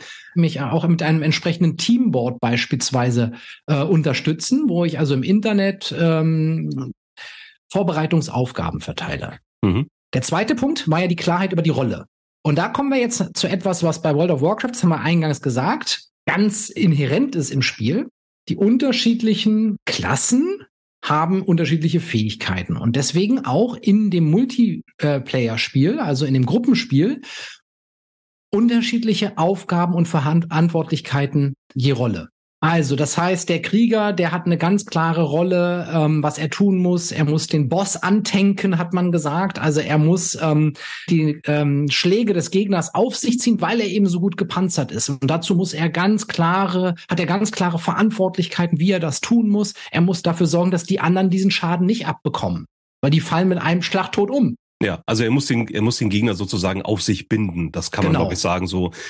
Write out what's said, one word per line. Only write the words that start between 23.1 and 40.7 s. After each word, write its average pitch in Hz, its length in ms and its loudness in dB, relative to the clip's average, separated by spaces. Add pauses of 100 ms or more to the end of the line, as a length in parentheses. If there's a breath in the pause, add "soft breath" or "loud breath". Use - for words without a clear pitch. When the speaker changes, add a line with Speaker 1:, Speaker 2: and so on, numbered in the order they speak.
Speaker 1:
auch 202 280 0
in 208 360 2
dem 170 200 2
Multiplayer-Spiel, 147 1700 0
also 151 280 -2
in 135 80 0
dem 131 100 2
Gruppenspiel, 226 800 2 (1300 loud breath)
unterschiedliche 226 840 0
Aufgaben 175 560 0
und 170 140 2
Verantwortlichkeiten 156 1500 0 (200)
je 131 180 2
Rolle. 120 360 -2 (340)
Also, 156 320 2
das 147 220 -2
heißt, 180 320 0
der 165 140 -2
Krieger, 214 500 2
der 170 200 0
hat 170 120 -4
eine 170 140 2
ganz 185 260 2
klare 165 380 0
Rolle, 175 720 0
ähm, 151 280 2
was 147 140 -2
er 156 140 -4
tun 196 260 2
muss. 180 340 0
Er 156 140 0
muss 156 220 0
den 147 240 0
Boss 190 260 0
antanken, 196 800 2
hat 170 160 -4
man 180 200 0
gesagt. 165 460 -2
Also 156 220 0
er 151 160 -2
muss, 170 460 2
ähm, 151 320 2 (340 loud breath)